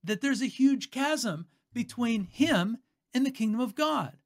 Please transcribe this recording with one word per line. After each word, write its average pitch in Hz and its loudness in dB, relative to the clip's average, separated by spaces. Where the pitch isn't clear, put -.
that 208 -4
there's 262 0
a 262 -2
huge 269 2
chasm 240 -2
between 233 -2
him 226 2
and 254 2
the 262 0
kingdom 220 0
of 247 -2
God. 294 -2